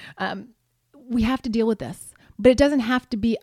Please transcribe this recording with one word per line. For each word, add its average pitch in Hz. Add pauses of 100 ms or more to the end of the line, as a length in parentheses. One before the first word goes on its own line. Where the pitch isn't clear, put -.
(160)
Um, 196 (580)
we 240
have 247
to 262
deal 220
with 220
this, - (240)
but 226
it 247
doesn't 285
have 247
to 226
be 226